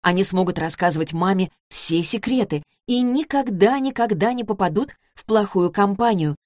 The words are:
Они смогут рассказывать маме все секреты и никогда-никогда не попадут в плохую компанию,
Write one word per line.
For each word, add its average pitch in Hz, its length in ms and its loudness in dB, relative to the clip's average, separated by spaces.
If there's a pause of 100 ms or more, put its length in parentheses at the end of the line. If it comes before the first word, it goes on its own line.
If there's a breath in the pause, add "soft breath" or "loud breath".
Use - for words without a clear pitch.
Они 180 200 2
смогут 185 360 0
рассказывать 160 520 -2
маме 185 400 0 (160)
все - 360 0
секреты 226 600 -2 (220)
и 247 160 0
никогда-никогда 247 1300 0
не 240 120 -6
попадут 196 460 -2 (240)
в - 100 -20
плохую 202 460 2
компанию, 196 640 0 (100)